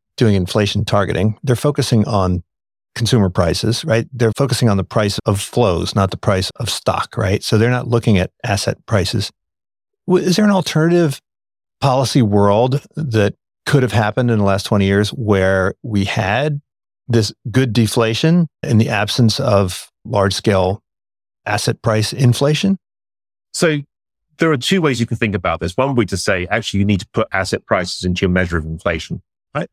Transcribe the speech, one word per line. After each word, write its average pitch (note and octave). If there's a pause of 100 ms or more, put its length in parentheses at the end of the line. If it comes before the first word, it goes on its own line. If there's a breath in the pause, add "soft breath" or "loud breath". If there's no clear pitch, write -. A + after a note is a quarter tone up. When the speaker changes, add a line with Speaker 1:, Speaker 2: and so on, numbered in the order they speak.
(160)
Speaker 1:
doing A2
inflation G2+
targeting, G2+
they're B2+
focusing B2
on F#2 (520)
consumer A2+
prices, F2
right? A2+
They're A#2
focusing B2+
on G2+
the F#2
price G#2
of G2
flows, F2+
not G2
the -
price F#2+
of A2
stock, -
right? G2+
So -
they're A2+
not B2
looking A#2
at F2+ (140)
asset -
prices. G#2 (760)
W-, F3+
is F3
there G#3+
an G#3
alternative E3+ (600)
policy C3
world G#2 (140)
that A2 (320)
could C#3+
have A#2
happened A2+
in A2+
the G#2
last G2
twenty G2+
years G2+
where F#2+
we G#2
had A#2+ (480)
this A2+ (180)
good C3
deflation A#2+ (160)
in A#2
the A2+
absence A2+
of G2 (140)
large-scale G2 (640)
asset G#2
price G#2+
inflation? C#3+ (720)
Speaker 2:
So D#3+ (600)
there E3
are D3+
two F#3
ways C#3
you A#2
can A2+
think G#2+
about F2
this. F2
One C3+
would B2
be G2
to F#2+
say, F2+
actually, G#2+
you G2+
need G2+
to -
put A2
asset F#2+
prices F#2
into F2+
your F#2
measure F2+
of E2
inflation. D#2+ (320)
I, D3